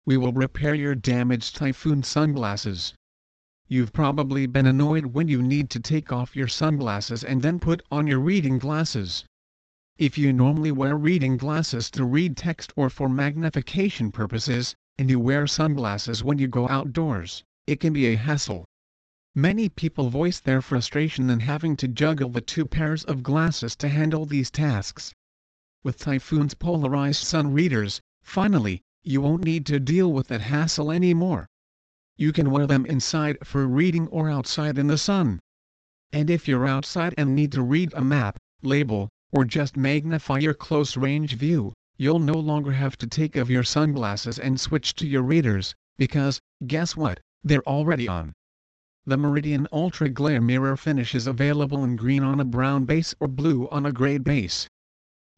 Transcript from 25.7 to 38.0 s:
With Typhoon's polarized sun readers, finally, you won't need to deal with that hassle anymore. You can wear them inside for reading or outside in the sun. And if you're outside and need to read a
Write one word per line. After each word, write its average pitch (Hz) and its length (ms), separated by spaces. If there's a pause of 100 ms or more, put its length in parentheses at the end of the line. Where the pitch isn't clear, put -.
With 127 160
Typhoon's 143 540
polarized 143 720
sun 147 300
readers, 127 480 (200)
finally, 147 600 (200)
you 139 200
won't 160 220
need 160 220
to 143 140
deal 165 320
with 135 160
that 113 140
hassle 147 480
anymore. 175 560 (720)
You 151 120
can 147 200
wear 143 160
them 139 200
inside 147 560
for 139 240
reading 165 420
or 156 200
outside 147 480
in 143 100
the 147 120
sun. 165 420 (720)
And 151 160
if 170 180
you're 131 220
outside 165 480
and 139 180
need 147 180
to 139 100
read 151 320
a 143 80